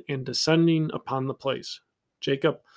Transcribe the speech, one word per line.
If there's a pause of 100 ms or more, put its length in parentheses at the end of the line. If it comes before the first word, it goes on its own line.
and
descending
upon
the
place. (400)
Jacob (160)